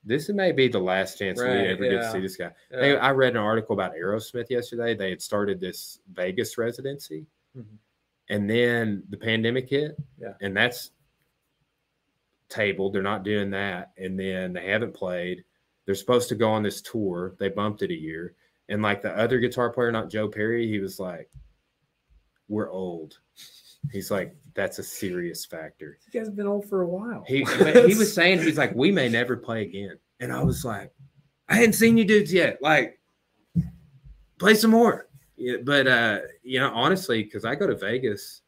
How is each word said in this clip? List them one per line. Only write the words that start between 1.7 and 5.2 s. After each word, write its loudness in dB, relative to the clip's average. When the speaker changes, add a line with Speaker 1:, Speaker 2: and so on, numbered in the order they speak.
Speaker 1:
get 0
to 2
Speaker 2:
yeah. -2
Speaker 1:
see -4
this -6
guy. -10
Speaker 2:
Yeah. -8
Speaker 1:
Hey, 4
I 2
read 4
an -
article 0
about -2
Aerosmith -6
yesterday. -4
They -4
had -8